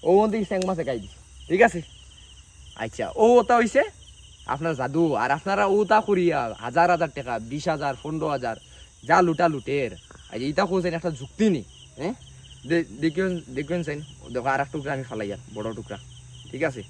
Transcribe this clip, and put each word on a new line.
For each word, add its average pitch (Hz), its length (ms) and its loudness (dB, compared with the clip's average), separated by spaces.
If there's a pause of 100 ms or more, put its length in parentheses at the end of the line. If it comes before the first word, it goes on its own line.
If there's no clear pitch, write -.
ও 156 80 2 (100)
ওদিকে 214 240 2
স্যাং 190 220 -2
মাছে 170 180 -2
গাই 123 160 -2
দিছে, - 180 -16 (300)
ঠিক 190 140 4
আছে? 175 180 2 (960)
আচ্ছা, 113 380 -6
ও - 100 4 (140)
ওটা 240 180 4
হইছে 240 260 2 (640)
আপনার 151 300 -4
জাদু, 139 380 0
আর 120 160 0
আপনারা 196 360 0
ও 202 180 2
তা 214 160 4
করিয়া 170 580 0
হাজার 139 320 2
হাজার 165 240 2
টাকা, 123 240 -6
বিশ 135 300 -6
হাজার, 143 340 -2
পনেরো 156 260 -4
হাজার, 123 280 -4 (480)
যা 170 180 6
লুটা 170 260 4
লুটের। 139 440 -2 (380)
আচ্ছা, 120 160 -6
এটা 151 200 0
কইছেন 175 280 -2
একটা 165 160 -4
যুক্তি 156 400 0
নি, 143 120 0 (340)
হ্যাঁ? 196 180 -6 (540)
দে-, 165 220 0
দেখুন, 170 580 -2
দেখুন 147 340 -4
সেন, 147 180 -6 (320)
দেখো 123 160 -2
আর 135 120 0
এক 139 120 -2
টুকরা 147 200 -6
আমি 135 100 -4
ফালাই 107 300 -6
আর, - 60 -8 (160)
বড় 107 200 -6
টুকরা, 104 240 -12 (520)
ঠিক 131 120 -6
আছে? 127 280 -4